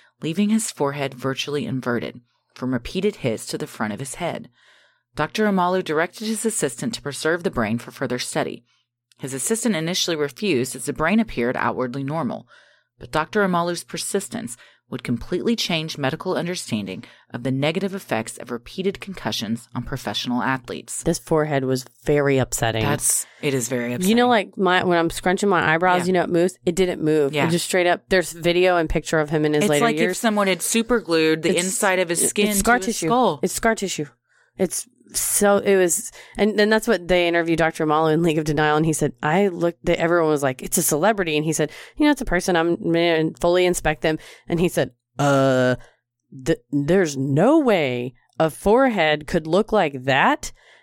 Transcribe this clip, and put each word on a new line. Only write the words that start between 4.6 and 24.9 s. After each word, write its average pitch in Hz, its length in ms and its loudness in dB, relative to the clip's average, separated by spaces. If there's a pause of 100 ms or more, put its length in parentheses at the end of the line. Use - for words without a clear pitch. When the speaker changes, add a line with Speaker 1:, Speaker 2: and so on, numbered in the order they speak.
Speaker 1:
Doctor 156 300 0
Amalu 185 380 2
directed 170 440 -2
his 220 180 -2
assistant 147 500 -2
to - 60 -12
preserve 160 420 -2
the 175 80 -2
brain 117 260 -2
for 123 140 -12
further 123 280 -6
study. - 460 -6 (540)
His 131 140 -8
assistant 220 420 -2
initially 165 400 -2
refused, 143 600 -2
as 131 100 -12
the 139 80 -4
brain 165 260 2
appeared 120 380 -2
outwardly 123 460 -4
normal. 135 440 -6 (520)
But - 120 -16
Doctor 160 360 0
Amalu's 175 360 -2
persistence - 720 -6 (340)
would 131 140 -10
completely 175 520 -2
change 160 440 -4
medical 156 360 -2
understanding 113 680 -6 (280)
of 120 120 -10
the 131 80 -2
negative 165 420 -2
effects 113 440 -6
of - 120 -14
repeated 180 500 -6
concussions 208 760 -6
on 120 80 -6
professional 123 580 -6
athletes. 120 640 -6
Speaker 2:
This 165 160 0
forehead 151 460 0
was 127 200 -2 (200)
very 143 340 2
upsetting. 113 420 0
Speaker 1:
That's, - 460 -2 (160)
it 143 100 0
is 127 160 -2
very 120 300 -4
Speaker 2:
You 190 160 4
know, 247 160 4
Speaker 1:
upsetting. 202 200 2
Speaker 2:
like, - 60 -14
my, 180 260 2
when 175 140 2